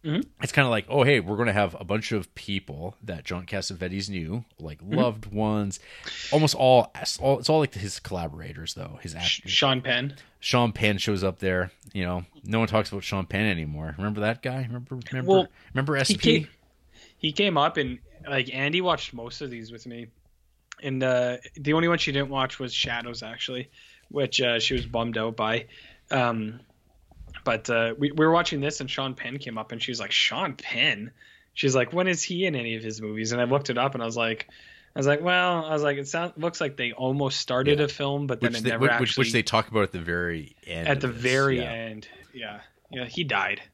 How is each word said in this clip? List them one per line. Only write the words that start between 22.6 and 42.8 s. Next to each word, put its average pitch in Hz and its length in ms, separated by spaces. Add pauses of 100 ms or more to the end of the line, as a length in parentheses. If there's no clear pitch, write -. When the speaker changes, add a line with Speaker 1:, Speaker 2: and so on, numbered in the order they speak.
Speaker 1:
was 127 120
Shadows, 120 520
actually, 123 460 (380)
which, 135 320
uh, 120 200
she - 140
was 120 120
bummed 117 320
out 113 160
by. 113 320 (460)
Um, 117 480 (840)
but, 113 240
uh, 113 260
we, 143 160
we 156 140
were 160 60
watching 170 280
this, 147 220
and 131 80
Sean 131 240
Penn 131 240
came 120 180
up, 110 160
and 117 100
she's 120 160
like, 98 140
"Sean 165 400
Penn?" 120 600 (420)
She's 131 200
like, 123 200
"When 180 140
is 180 140
he 180 220
in 170 100
any 117 220
of 110 60
his 110 180
movies?" 110 320
And 120 80
I 123 40
looked 135 260
it 120 80
up, 139 160
and 123 80
I 117 40
was 113 120
like, 113 300 (460)
I - 40
was 135 80
like, 147 160
"Well," 180 420
I 156 80
was 151 100
like, 143 140
"it 139 120
sound-, 170 280
looks 170 240
like 143 160
they 120 160
almost 135 480
started 135 380
Speaker 2:
Yeah. 147 80
Speaker 1:
a - 20
film, 143 380
but 120 160
then 117 80
Speaker 2:
Which 117 100
Speaker 1:
it 110 40
Speaker 2:
they, 120 60
Speaker 1:
never 113 120
Speaker 2:
which, 135 80
Speaker 1:
actually," 120 140
Speaker 2:
which, - 140
which 113 140
they 117 100
talk 110 260
about 110 160
at - 80
the 90 80
very 85 540 (120)
end 82 220
Speaker 1:
at 139 80
Speaker 2:
of 139 60
Speaker 1:
the 131 60
Speaker 2:
this. 117 140
Speaker 1:
very 131 380
Speaker 2:
Yeah. 120 120
Speaker 1:
end, 113 360 (260)
yeah. 107 260 (300)